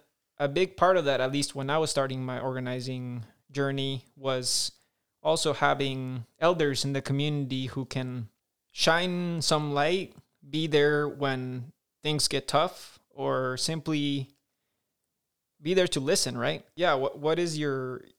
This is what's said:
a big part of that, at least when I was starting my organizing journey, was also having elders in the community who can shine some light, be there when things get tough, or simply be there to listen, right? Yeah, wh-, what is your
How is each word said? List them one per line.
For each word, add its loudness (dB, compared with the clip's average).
a 0
big 0
part 6
of 2
that, 2
at 0
least -2
when -4
I 2
was 0
starting -2
my -6
organizing -6
journey, -2
was -2
also 2
having 0
elders 2
in 0
the 0
community 0
who -4
can -6
shine 2
some 2
light, 0
be -2
there 4
when -4
things 0
get -4
tough, 0
or -2
simply -2
be 0
there 4
to -2
listen, 2
right? -2
Yeah, 4
wh-, 0
what 0
is -2
your -4